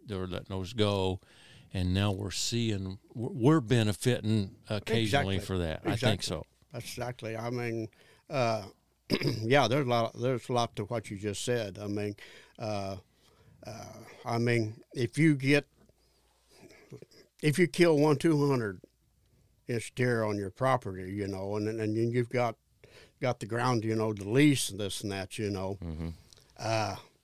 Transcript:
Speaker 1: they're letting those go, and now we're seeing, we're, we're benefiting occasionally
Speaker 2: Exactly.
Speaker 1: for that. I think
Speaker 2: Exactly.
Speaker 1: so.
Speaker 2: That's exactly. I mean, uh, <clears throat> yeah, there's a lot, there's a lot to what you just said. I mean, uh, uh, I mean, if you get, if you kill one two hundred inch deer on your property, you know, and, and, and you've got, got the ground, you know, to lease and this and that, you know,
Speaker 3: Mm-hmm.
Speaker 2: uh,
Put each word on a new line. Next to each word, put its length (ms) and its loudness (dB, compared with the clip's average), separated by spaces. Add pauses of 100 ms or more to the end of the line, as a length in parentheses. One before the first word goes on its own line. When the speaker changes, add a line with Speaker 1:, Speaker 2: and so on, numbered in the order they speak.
Speaker 1:
they're 220 -6
letting 200 -8
those 240 -6
go, 480 2 (540)
and 200 2
now 200 4
we're 180 -6
seeing, 680 -4 (140)
we're, 140 -6 (300)
we're 20 2
benefiting 960 2 (140)
occasionally 640 0
Speaker 2:
Exactly. 40 0
Speaker 1:
for 180 -2
that. 260 -2
I 140 -2
think 240 2
Speaker 2:
Exactly. 60 -4
Speaker 1:
so. 180 -6 (260)
Speaker 2:
That's 140 -12
exactly. 500 -8
I 140 -6
mean, 400 -4 (400)
uh, 340 0 (460)
<clears throat> 120 0 (200)
yeah, 260 4
there's 180 2
a 40 0
lot, 280 2
there's 300 -2
a 60 -4
lot 240 0
to 80 -4
what 260 -6
you 60 -8
just 260 -4
said. 340 -2
I 100 -8
mean, 280 -4 (420)
uh, 380 -6 (720)
uh, 40 -10 (520)
I 140 -2
mean, 380 2 (180)
if 240 -4
you 180 6
get, 300 4 (1800)
if 180 2
you 80 6
kill 300 6
one 200 6
two 300 4
hundred 320 0 (880)
inch 280 -6
deer 280 2
on 140 0
your 140 -6
property, 600 -2
you 160 -2
know, 300 -4
and, 100 -2
and, 120 -4
and 340 0
you've 160 0
got, 260 0 (680)
got 180 -2
the 80 -8
ground, 360 2
you 120 0
know, 180 0
to 100 -8
lease 460 4
and 100 -8
this 220 -6
and 100 -4
that, 280 -6
you 100 0
know, 340 -4
Speaker 3:
Mm-hmm. 260 -6 (500)
Speaker 2:
uh, 360 -2 (280)